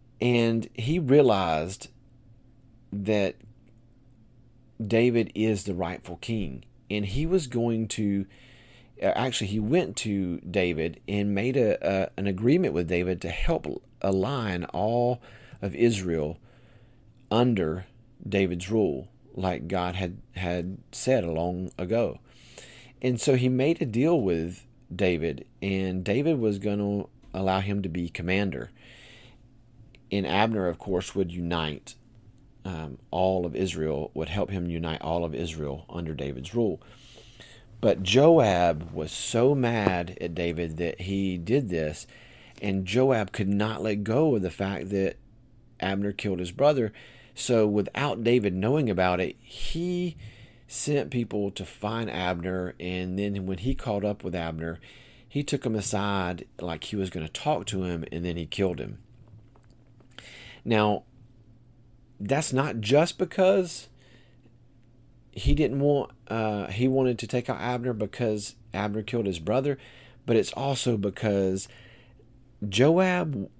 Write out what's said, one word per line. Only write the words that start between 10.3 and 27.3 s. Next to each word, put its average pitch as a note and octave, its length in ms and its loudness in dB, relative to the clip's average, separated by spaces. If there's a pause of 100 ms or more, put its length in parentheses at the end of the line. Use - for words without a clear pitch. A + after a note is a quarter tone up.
David F2 680 -2
and G2+ 260 0
made A#2 240 0
a, A2 200 4 (100)
a, F#2+ 300 0
an G2 100 -2
agreement A2+ 480 2
with E2+ 140 0
David F2+ 320 0
to F2 80 -6
help - 380 0 (360)
align F#2+ 640 0
all A#2+ 560 0 (420)
of F#2+ 140 -4
Israel F2+ 640 2 (920)
under G2 540 2 (420)
David's F#2+ 440 0
rule, F2 380 0 (260)
like F2+ 340 -2
God F2+ 260 -2
had, F#2+ 280 -4 (120)
had F2+ 440 -4 (120)
said B2 340 0
long F2 540 -2
ago. G2 400 -2 (840)
And B2+ 160 0
so C3 180 4
he B2+ 120 2
made B2+ 320 2
a D3+ 60 0
deal C3+ 340 2
with F2 460 -2 (280)
David, E2 520 0 (160)
and F#2+ 420 -2
David C#3 340 2
was G#2+ 200 2
gonna G2+ 460 -2 (280)